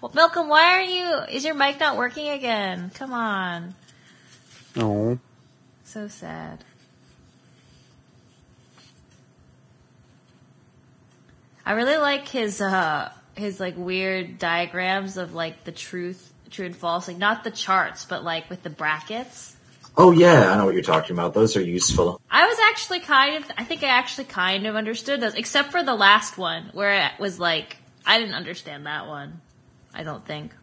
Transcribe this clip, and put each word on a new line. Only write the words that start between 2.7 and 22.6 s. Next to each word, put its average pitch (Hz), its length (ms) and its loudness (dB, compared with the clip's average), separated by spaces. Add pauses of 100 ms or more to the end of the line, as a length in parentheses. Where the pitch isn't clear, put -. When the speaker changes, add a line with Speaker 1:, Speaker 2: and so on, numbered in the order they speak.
Speaker 1:
Come 262 180 -12
on. 185 640 -6 (1000)
Speaker 2:
No. 110 440 0 (680)
Speaker 1:
So 208 240 -14
sad. 160 560 -14 (4000)
I 202 60 -2
really 247 260 2
like 277 300 0
his, 214 340 -4
uh, 175 500 0 (220)
his, 196 260 -8
like, 180 160 -6
weird 185 600 -4
diagrams 180 800 -2
of, 170 160 -10
like, 165 300 -8
the 170 80 -12
truth, 180 600 -12 (180)
true 196 160 -10
and 175 100 -10
false. 175 320 -4
Like, 175 100 -12
not 208 260 0
the 185 60 -6
charts, - 560 -2
but, - 180 -8
like, 165 240 -6
with 175 140 -14
the 180 80 -12
brackets. 156 840 -8 (420)
Speaker 3:
Oh, 180 160 12
yeah, 160 400 10
I 98 40 4
know 104 80 4
what 95 100 4
you're 92 80 0
talking 90 300 0
about. 85 220 -2
Those 110 220 4
are 101 60 2
useful. 87 580 0 (100)
Speaker 1:
I 311 160 6
was 453 100 0 (140)